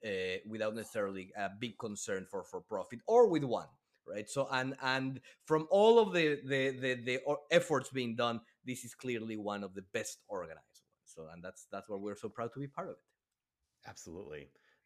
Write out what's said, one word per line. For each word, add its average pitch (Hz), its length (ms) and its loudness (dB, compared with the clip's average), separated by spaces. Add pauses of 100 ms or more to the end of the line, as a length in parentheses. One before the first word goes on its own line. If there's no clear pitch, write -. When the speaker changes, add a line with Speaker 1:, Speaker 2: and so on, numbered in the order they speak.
Speaker 1:
uh, 92 320 -2 (100)
without 107 260 -2
necessarily 98 600 -6
a 101 140 -2 (100)
big 120 180 -8
concern 101 480 -6
for, 95 200 -6
for 90 160 -10
profit, 104 440 -6
or 233 220 8
with 160 160 2
one, 104 240 -2 (400)
right? 104 220 -8
So, 135 200 -2
and, 131 320 0
and 131 380 0 (240)
from 156 260 2
all 220 300 8
of 202 140 6
the, 151 320 4
the, 135 240 2
the, 127 240 0 (100)
the 127 240 0
o-, 147 240 0
efforts 151 380 4
being 123 260 -2
done, 117 240 0 (240)
this 127 220 -8
is 117 100 -16
clearly 113 400 -4
one 101 260 -4
of 95 120 -8
the 98 100 -10 (100)
best - 260 -6 (100)
organized 82 560 -10
ones. - 180 -20
So, 80 300 -16
and 85 100 -16
that's, - 260 -16
that's 98 200 -10
why 104 80 -6
we're 101 180 -6
so 110 140 -8
proud - 240 -8
to 131 80 -10
be 143 60 -8
part 170 200 -10
of 131 60 -10
it. - 960 -20
Speaker 2:
Absolutely. 76 580 -12 (380)